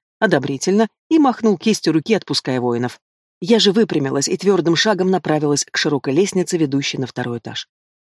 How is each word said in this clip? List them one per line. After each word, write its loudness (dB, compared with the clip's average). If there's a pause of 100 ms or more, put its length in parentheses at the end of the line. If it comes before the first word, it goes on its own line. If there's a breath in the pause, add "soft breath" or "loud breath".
(200)
одобрительно 0 (200)
и 4
махнул 2
кистью 0
руки, 0
отпуская -2
воинов. -2 (400)
Я 2
же 4
выпрямилась 0
и -4
твёрдым 2
шагом 0
направилась 0
к -12
широкой -2
лестнице, 0
ведущей -2
на -4
второй -6
этаж. -14 (340)